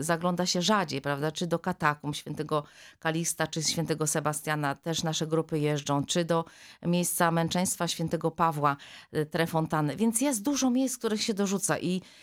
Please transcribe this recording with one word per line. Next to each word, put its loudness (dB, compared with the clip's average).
zagląda 0
się 0
rzadziej, 2
prawda? -2
Czy -4
do 0
katakumb 0
świętego -2
Kalista, -2
czy -4
świętego 0
Sebastiana, -2
też -4
nasze 0
grupy 0
jeżdżą, 2
czy 0
do 2
miejsca 2
męczeństwa 0
świętego -2
Pawła, 0
e, 0
Tre 0
Fontanny. 0
Więc 2
jest 0
dużo 0
miejsc, 0
których -2
się 0
dorzuca 0
i, -2